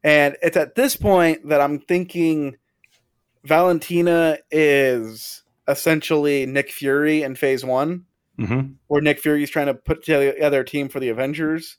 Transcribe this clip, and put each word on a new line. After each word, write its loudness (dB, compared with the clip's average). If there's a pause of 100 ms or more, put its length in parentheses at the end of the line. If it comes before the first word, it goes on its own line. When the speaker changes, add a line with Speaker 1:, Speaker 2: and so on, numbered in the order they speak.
Speaker 1:
And 4
it's 0
at -2
this 0
point 2
that 4
I'm 0
thinking, -2 (880)
Valentina 2 (120)
is 0 (260)
essentially 0
Nick -2
Fury 0
in -6
Phase -2
One, -2 (340)
Speaker 2:
Mm-hmm. -4 (140)
Speaker 1:
where 2
Nick 2
Fury's 0
trying -2
to 0
put -6
together 2
a -4
team -6
for -8
the -4
Avengers -4